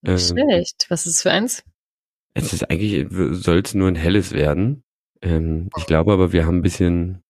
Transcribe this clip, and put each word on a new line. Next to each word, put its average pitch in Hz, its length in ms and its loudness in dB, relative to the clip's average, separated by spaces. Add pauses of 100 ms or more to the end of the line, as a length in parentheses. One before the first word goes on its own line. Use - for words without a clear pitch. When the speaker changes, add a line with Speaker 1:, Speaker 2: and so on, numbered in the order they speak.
Speaker 1:
Nicht 90 300 0
Speaker 2:
Ähm, 87 60 -2 (100)
Speaker 1:
schlecht. 180 420 0
Was 175 160 -4
ist 170 160 -2
für 185 100 2
eins? 208 320 -2 (680)
Speaker 2:
es - 200 -4
ist - 160 -6
eigentlich, 92 420 -2
w-, 90 220 -2
soll's 90 420 0
nur 95 120 4
ein 92 80 2
helles 90 360 0
werden. 92 520 0 (380)
Ähm, 80 560 -2
ich 82 60 -6
Speaker 1:
Mhm. - 40 -10
Speaker 2:
glaube 82 260 4
aber, 92 200 4
wir 82 140 4
haben 87 100 2
ein 87 60 2
bisschen 87 680 0